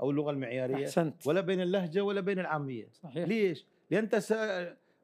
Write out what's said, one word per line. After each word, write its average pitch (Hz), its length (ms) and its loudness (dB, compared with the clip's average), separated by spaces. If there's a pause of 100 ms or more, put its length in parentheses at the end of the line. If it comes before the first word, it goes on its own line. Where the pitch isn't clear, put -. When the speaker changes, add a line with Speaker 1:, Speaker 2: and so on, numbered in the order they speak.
Speaker 1:
أو 139 100 2
اللغة 147 200 2
المعيارية، 131 540 -2
Speaker 2:
أحسنت. 156 420 0
Speaker 1:
ولا 165 140 2
بين 185 200 0
اللهجة 180 400 0
ولا 202 200 0
بين 190 180 0
العامية. 143 540 -4
Speaker 2:
صحيح. 160 360 -6
Speaker 1:
ليش؟ 196 380 2 (240)
لأن 196 120 2
أنت 220 140 2
س-، 208 600 0 (280)